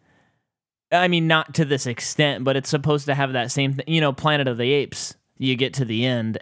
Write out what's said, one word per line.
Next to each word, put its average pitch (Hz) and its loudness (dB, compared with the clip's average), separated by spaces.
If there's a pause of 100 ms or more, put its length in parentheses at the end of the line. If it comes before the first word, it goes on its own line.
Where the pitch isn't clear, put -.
(920)
I 175 4
mean, 170 2
not 160 0
to 156 4
this 139 0
extent, 131 -2
but 135 2
it's 135 -4
supposed 147 0
to 139 0
have 139 0
that 123 -2
same 139 0
thing. 135 -6
You 160 2
know, 139 2
Planet 147 0
of 120 0
the 120 2
Apes, - -2 (220)
you 131 0
get 127 0
to 139 -2
the 113 0
end 113 -2